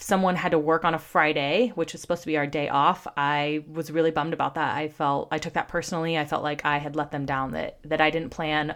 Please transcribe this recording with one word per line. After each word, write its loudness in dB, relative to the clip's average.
someone 2
had 0
to 4
work 2
on 2
a -2
Friday, 2
which -2
was -14
supposed -2
to -12
be 0
our 2
day -2
off, 2
I 0
was -6
really 4
bummed 0
about -2
that. 0
I -4
felt, 0
I 0
took -6
that -2
personally. -2
I 0
felt -2
like -4
I 2
had -6
let -2
them -4
down, -2
that, -6
that 0
I 6
didn't -4
plan -2